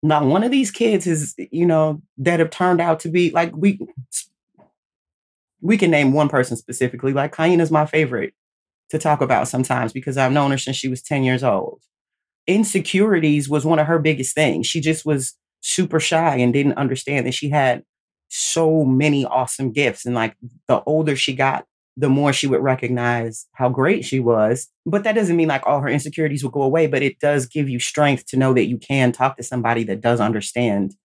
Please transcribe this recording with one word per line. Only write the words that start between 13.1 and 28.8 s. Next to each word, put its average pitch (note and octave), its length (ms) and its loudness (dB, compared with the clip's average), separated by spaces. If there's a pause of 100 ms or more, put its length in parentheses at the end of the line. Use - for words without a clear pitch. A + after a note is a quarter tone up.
was C#3+ 180 0
one D#3+ 120 4
of D3+ 80 2
her E3 120 2
biggest D3 360 -2
things. A#2 320 0
She E3 140 -4
just D#3 240 -2
was C#3+ 300 -2 (260)
super - 400 -2
shy D#3+ 360 2
and B2 160 2
didn't C#3 260 0
understand C3 480 -2
that B2+ 80 -4
she C#3+ 160 -6
had C3+ 340 0 (440)
so D#3+ 560 2
many C#3 420 2
awesome B2+ 440 -4
gifts. B2 360 -2
And, B2 80 -4
like, A2+ 200 -2 (320)
the - 180 2
older D3+ 300 0
she C3 200 -2
got, C3+ 320 -2 (300)
the C3+ 120 0
more C#3 240 4
she C#3+ 140 -2
would C3 160 0
recognize A#2+ 920 -2
how B2+ 160 -2
great C3 360 0
she C3+ 140 -4
was. A#2 500 2 (180)
But G3+ 180 -2
that G#3+ 100 0
doesn't F#3+ 220 2
mean, D#3+ 120 2
like, C#3 180 -2
all C#3 140 2
her C#3 80 -4
insecurities D3 540 -4
will C3+ 80 -4
go C#3+ 120 -4
away, D3+ 240 2
but C#3 160 0
it C3+ 160 -2
does C#3+ 280 0
give C#3+ 220 -4
you B2 100 -4
strength C#3+ 480 0
to - 100 -6
know C3 180 2
that A#2+ 120 2
you A#2+ 120 -4
can C3 340 0